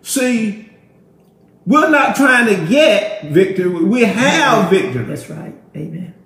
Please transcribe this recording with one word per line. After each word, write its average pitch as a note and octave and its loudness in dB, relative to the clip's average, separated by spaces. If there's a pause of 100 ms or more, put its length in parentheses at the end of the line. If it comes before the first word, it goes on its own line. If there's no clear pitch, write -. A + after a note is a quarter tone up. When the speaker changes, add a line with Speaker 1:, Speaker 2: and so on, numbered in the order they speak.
Speaker 1:
See, A#3 -4 (1000)
we're D4+ 2
not C#4+ 2
trying B3+ 2
to F#3 0
get C#4 2
victory. F3+ 0
We F#3+ 0
have B3 2
Speaker 2:
Amen. - -8
Speaker 1:
victory. B2+ 0
Speaker 2:
That's - -10
right. D#3+ -14 (220)
Amen. E3 -12 (120)